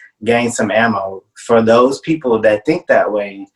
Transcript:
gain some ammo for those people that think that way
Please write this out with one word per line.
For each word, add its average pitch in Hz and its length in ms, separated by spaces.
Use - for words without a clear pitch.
gain 117 280
some 110 200
ammo 98 520
for 117 160
those 120 400
people 131 400
that 107 240
think 170 220
that 104 240
way 101 440